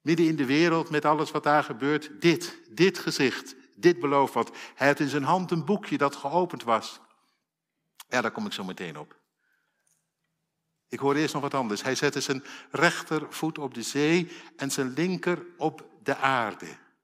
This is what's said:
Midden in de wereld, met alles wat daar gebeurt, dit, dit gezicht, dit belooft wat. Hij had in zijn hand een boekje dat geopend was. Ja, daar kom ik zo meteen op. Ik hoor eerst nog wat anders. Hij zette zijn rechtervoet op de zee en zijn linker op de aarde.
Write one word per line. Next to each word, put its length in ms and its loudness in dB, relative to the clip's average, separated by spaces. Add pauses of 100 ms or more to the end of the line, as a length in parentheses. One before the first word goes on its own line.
Midden 260 4
in 100 2
de 80 0
wereld, 460 2
met 140 0
alles 260 2
wat 120 -2
daar 220 4
gebeurt, 560 -2
dit, 380 2 (120)
dit 280 4
gezicht, 560 -2 (220)
dit 240 4
belooft 340 2
wat. 220 -2 (180)
Hij 120 0
had 140 4
in 80 0
zijn 140 -2
hand 280 2
een 140 0
boekje 340 -2
dat 180 0
geopend 460 -2
was. 380 0 (1080)
Ja, 120 0
daar 100 -2
kom 160 -8
ik 60 -8
zo 120 -8
meteen 340 -10
op. 220 -20 (1700)
Ik 100 -10
hoor 160 2
eerst 200 0
nog 80 -4
wat 120 -4
anders. 280 -2
Hij 120 0
zette 260 0
zijn 240 -4 (260)
rechtervoet 880 -2
op 160 -8
de 80 -10
zee 480 2 (260)
en 140 -6
zijn 220 -4
linker 540 -2 (100)
op 320 -4 (140)
de 140 -2
aarde. 600 -2 (280)